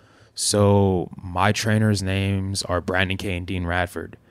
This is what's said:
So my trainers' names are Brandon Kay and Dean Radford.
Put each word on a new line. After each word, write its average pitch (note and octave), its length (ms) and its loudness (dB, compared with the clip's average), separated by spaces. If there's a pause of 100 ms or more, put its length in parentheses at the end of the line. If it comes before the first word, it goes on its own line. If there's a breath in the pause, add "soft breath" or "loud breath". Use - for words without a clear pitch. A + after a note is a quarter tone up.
(340 soft breath)
So G2+ 760 2 (100)
my F#2+ 300 0
trainers' G#2+ 500 2
names G2 600 -2
are F2+ 180 -2
Brandon F#2 360 0
Kay F#2+ 200 -6
and F2+ 80 -8
Dean F#2 220 -4
Radford. F2 500 -4 (140)